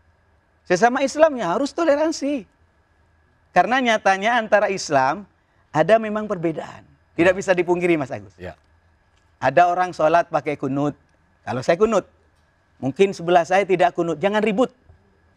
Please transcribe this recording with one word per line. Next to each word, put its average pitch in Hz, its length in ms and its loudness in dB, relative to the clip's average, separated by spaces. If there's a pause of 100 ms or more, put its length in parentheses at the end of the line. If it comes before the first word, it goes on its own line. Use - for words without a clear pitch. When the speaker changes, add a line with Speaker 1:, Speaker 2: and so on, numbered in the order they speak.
(640)
Speaker 1:
Sesama 233 380 0
Islam 294 340 2
ya 180 160 -4
harus 269 200 -2
toleransi. 294 720 -2 (1080)
Karena 196 280 2
nyatanya 214 560 0
antara 208 320 2
Islam 165 560 -2 (460)
ada 165 280 2
memang 214 280 -6
perbedaan. 170 580 -8 (300)
Tidak 175 180 2
Speaker 2:
Ya. 180 60 -4
Speaker 1:
bisa 196 160 -2
dipungkiri, 175 420 0
Mas 135 140 -4
Agus. 104 260 -14
Speaker 2:
Ya. 90 220 -16 (800)
Speaker 1:
Ada 139 300 2
orang 175 240 -2
sholat 160 360 0
pakai 151 280 -4
kunut. 139 400 -4 (460)
Kalau 120 200 -6
saya 170 140 0
kunut, 214 320 0 (680)
mungkin 190 360 0
sebelah 170 320 2
saya 185 200 2
tidak 175 300 2
kunut. 170 240 -2
Jangan 196 240 -2
ribut. 220 300 0 (640)